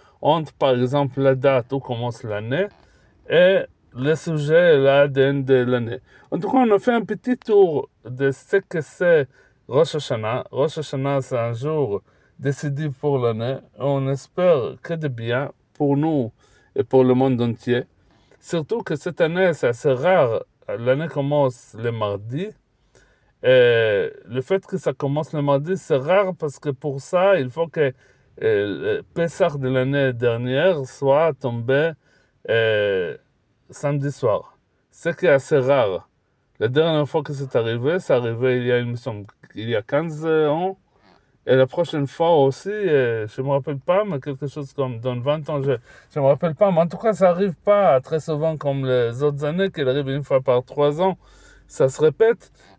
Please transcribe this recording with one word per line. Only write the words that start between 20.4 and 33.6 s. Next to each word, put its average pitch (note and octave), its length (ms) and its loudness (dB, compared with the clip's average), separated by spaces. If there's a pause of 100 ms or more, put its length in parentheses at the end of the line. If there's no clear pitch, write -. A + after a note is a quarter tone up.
L'année B2+ 400 -2
commence C#3+ 720 -2
le A#2 140 -4
mardi. A2 560 -6 (920)
Et A#2 720 4 (140)
le A#2+ 160 -6
fait F#3+ 240 -2
que F#3 120 -6
ça D3 160 -4
commence C#3+ 400 -4
le D3+ 80 -4
mardi, C#3+ 360 0
c'est D3+ 200 -2
rare F#3 400 0
parce D3 220 -8
que D3+ 100 -8
pour C#3 320 -6
ça, F#3 380 2
il B2+ 100 -4
faut E3 180 -4
que, C#3+ 240 -2 (500)
euh, G2+ 560 0
le - 40 -8 (120)
Pessah E3+ 440 0
de C3 100 -4
l'année C3 460 0
dernière B2+ 720 0
soit C#3+ 480 0
tombé, C3 580 -2 (580)
euh, G#2 680 0 (520)